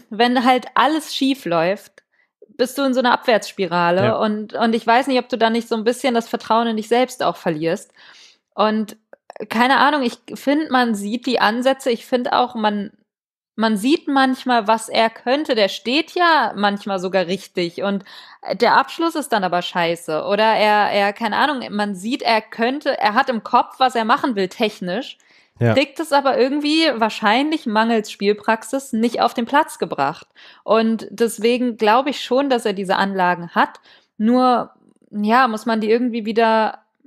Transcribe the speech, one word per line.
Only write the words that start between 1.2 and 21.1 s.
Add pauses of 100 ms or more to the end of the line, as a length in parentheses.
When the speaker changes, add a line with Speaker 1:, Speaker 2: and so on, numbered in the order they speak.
Speaker 1:
läuft, (540)
bist
du
in
so
einer
Abwärtsspirale
Speaker 2:
Ja.
Speaker 1:
und,
und
ich
weiß
nicht,
ob
du
da
nicht
so
ein
bisschen
das
Vertrauen
in
dich
selbst
auch
verlierst. (640)
Und (520)
keine
Ahnung,
ich (200)
find,
man
sieht
die
Ansätze,
ich
find
auch,
man, (640)
man
sieht
manchmal,
was
er
könnte.
Der
steht
ja
manchmal
sogar
richtig
und (560)
der
Abschluss
ist
dann
aber
scheiße.
Oder
er,
er,